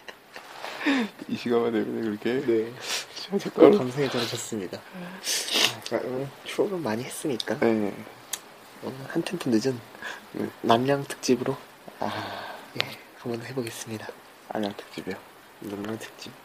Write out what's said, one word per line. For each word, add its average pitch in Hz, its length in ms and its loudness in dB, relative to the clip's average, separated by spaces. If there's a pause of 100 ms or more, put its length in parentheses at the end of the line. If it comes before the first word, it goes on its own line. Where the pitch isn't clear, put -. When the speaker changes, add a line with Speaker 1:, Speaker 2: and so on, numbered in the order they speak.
(880)
Speaker 1:
<laughs> 262 200 4 (200)
이 120 80 -2
시간만 117 360 4
되면 117 300 2 (160)
그렇게 120 280 0
Speaker 2:
네. 113 260 4 (420)
Speaker 1:
추억이 - 280 -2
Speaker 2:
자꾸 - 180 2
Speaker 1:
떠오르- 208 180 12
Speaker 2:
감성이 131 300 2
떨어졌습니다. 113 680 -4
아, - 1080 -2
자, - 200 -2
오늘 127 220 -4 (180)
추억은 180 380 0
많이 117 220 0
했으니까 123 540 -4
Speaker 1:
네. 110 340 4 (880)
Speaker 2:
오늘 113 140 -8 (120)
한 165 140 0
템포 165 280 -2
늦은 120 280 4 (540)
Speaker 1:
네. - 160 -4 (140)
Speaker 2:
남양 131 420 4
특집으로 131 520 0 (440)
Speaker 1:
아. - 540 -6 (280)
Speaker 2:
예, - 160 -6 (200)
한번 117 260 -6
해보겠습니다. 113 640 -6 (440)
Speaker 1:
남양 104 260 -2
특집이요? - 380 -8 (440)
Speaker 2:
남양 101 380 -6
특집. - 340 -14 (120)